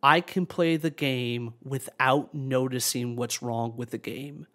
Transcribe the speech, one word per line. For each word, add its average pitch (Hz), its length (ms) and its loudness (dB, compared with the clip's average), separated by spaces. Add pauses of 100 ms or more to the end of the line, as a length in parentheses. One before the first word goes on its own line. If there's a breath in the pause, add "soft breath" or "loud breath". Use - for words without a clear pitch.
I 151 160 8
can 180 260 -2
play 165 300 2
the 160 140 0
game 120 640 -2 (100)
without 131 680 0
noticing 127 840 -2
what's 120 260 -4
wrong 117 360 -2
with 120 140 -8
the 117 60 -6
game. 147 580 -10